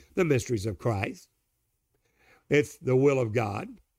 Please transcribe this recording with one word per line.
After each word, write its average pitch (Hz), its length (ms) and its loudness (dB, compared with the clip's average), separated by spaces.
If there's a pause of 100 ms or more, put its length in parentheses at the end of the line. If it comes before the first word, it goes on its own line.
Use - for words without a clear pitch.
(160)
The 190 100 2
mysteries 120 400 0
of 107 140 -6
Christ. 110 500 -4 (1200)
It's 143 280 0
the 127 180 0
will 135 240 4
of 113 120 -2
God, 117 480 -4 (200)